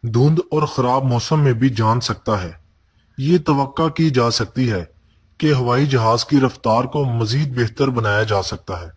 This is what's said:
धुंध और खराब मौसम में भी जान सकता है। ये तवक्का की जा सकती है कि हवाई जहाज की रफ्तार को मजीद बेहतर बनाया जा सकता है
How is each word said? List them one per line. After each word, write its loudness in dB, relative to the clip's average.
धुंध 2
और 0
खराब 0
मौसम 0
में 4
भी 2
जान 0
सकता -4
है। -10
ये 2
तवक्का 0
की 0
जा 2
सकती -2
है -4
कि 2
हवाई 2
जहाज 2
की 2
रफ्तार 0
को -2
मजीद -2
बेहतर -2
बनाया 0
जा -2
सकता -10
है -14